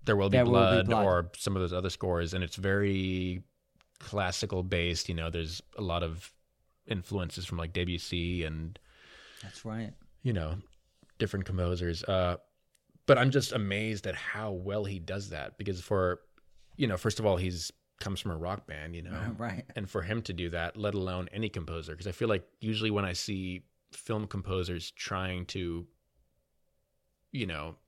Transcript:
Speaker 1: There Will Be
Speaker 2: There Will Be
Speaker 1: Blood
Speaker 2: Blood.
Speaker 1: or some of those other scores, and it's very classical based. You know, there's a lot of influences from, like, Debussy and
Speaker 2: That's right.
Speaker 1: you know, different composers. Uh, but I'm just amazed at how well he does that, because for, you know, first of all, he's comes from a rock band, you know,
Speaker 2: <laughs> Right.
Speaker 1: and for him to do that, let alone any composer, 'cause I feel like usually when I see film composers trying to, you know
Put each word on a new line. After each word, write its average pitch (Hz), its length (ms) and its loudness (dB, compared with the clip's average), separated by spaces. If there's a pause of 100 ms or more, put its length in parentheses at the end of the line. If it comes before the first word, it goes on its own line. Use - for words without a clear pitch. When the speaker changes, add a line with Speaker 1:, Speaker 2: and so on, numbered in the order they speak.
Speaker 1:
There 107 100 6
Will 98 140 4
Be 101 80 6
Speaker 2:
There 123 80 8
Will 120 60 4
Be 95 80 8
Speaker 1:
Blood 95 280 8
Speaker 2:
Blood. 107 180 4
Speaker 1:
or 87 320 4
some 101 180 0
of 92 60 2
those 90 120 0
other 92 160 0
scores, 85 440 0
and 92 100 0
it's 85 120 -4
very 95 880 2 (560)
classical 95 640 -2
based. 87 460 0
You 87 60 -2
know, 82 140 -2
there's 82 320 -4 (160)
a - 40 -6
lot 87 220 0
of 82 280 -6 (560)
influences 92 580 -4
from, 90 120 -4
like, 82 160 -4
Debussy 87 720 -2
and 80 340 -4 (680)
Speaker 2:
That's - 220 -14
right. 110 280 -6 (300)
Speaker 1:
you 123 100 2
know, 85 220 0 (600)
different 98 280 -2
composers. 87 580 0
Uh, 90 340 4 (680)
but 135 120 10
I'm 127 140 6
just 131 200 2
amazed 104 560 -2
at 87 80 -2
how 107 360 -6
well 98 340 -2
he 98 140 -4
does 95 300 -6
that, 73 280 -8
because 98 240 -4
for, 92 380 2 (580)
you 131 100 2
know, 95 100 0
first 110 220 0
of 110 60 0
all, 95 120 6
he's 90 340 -2 (280)
comes 98 220 -2
from 98 100 -2
a 80 60 -2
rock 90 280 -4
band, 78 300 -10
you 85 60 -8
know, 101 340 -6
Speaker 2:
<laughs> - 20 -12
Right. 110 280 -6 (100)
Speaker 1:
and 101 140 -6
for 98 120 -2
him 107 200 -2
to 101 100 -8
do 87 200 -4
that, 85 260 -4
let 104 160 0
alone 92 400 -2
any 107 160 -2
composer, 80 480 -6
'cause 87 100 -8
I 87 60 -4
feel 117 160 0
like 98 160 2 (160)
usually 110 300 0
when 101 120 2
I 92 80 0
see 92 540 -4 (260)
film 107 340 -4
composers 92 680 -2
trying 92 560 -4
to, 85 380 -4 (1500)
you 123 120 -2
know 80 300 -6 (120)